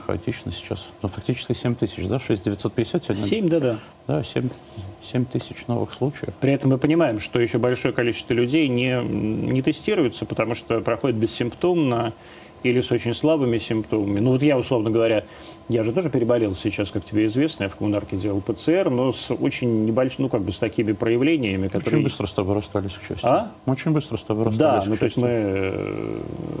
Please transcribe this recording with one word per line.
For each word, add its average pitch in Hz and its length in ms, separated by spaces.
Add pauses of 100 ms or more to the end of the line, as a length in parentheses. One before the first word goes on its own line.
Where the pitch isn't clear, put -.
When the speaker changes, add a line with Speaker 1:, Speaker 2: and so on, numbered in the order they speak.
Speaker 1:
хаотично 98 480
сейчас, - 360 (120)
ну, 104 80
фактически - 460
семь 120 220
тысяч, - 320
да, 120 100
шесть 113 260
девятьсот 101 300
пятьдесят - 300
сегодня. 107 200
Speaker 2:
Семь, 202 240
да-да. 139 280 (320)
Speaker 1:
Да, 147 160
семь, 120 260 (500)
семь 123 240
тысяч - 440
новых 117 240
случаев. - 480
Speaker 2:
При 139 120
этом 135 180
мы 131 80
понимаем, 151 420
что - 200
ещё 117 200
большое 123 340
количество 120 400
людей 131 340
не, 127 320
не 117 640
тестируется, 156 640
потому 113 300
что 113 240
проходит 117 360
бессимптомно 120 960 (520)
или 123 160
с 123 100
очень 120 240
слабыми 139 440
симптомами. 107 600
Ну 123 140
вот 131 100
я, 143 160
условно 113 320
говоря, 113 320 (460)
я 113 160
же 113 80
тоже 165 180
переболел 117 460
сейчас, 104 340
как 95 140
тебе 107 220
известно, 131 360
я 98 60
в - 80
Коммунарке 104 400
делал 101 240
П 104 140
Ц - 180
Р, 180 180
но 127 220
с - 200
очень 120 520
небольш-, 127 340
ну, 135 100
как 117 140
бы 92 80
с 95 80
такими 110 320
проявлениями, 113 760
Speaker 1:
Очень 95 120
Speaker 2:
которые 147 240
Speaker 1:
быстро 131 240
с - 60
тобой 101 240
расстались, 101 380
к - 120
счастью. - 240
Speaker 2:
А? 202 220 (140)
Speaker 1:
Мы 131 80
очень 156 180
быстро 147 240
с - 60
тобой 110 240
Speaker 2:
Да, 113 40 (280)
Speaker 1:
расстались, 101 100
Speaker 2:
ну, 107 80
Speaker 1:
к - 20
Speaker 2:
то 135 60
есть 113 100
Speaker 1:
счастью. 123 180
Speaker 2:
мы, 117 80
э, 55 800 (400)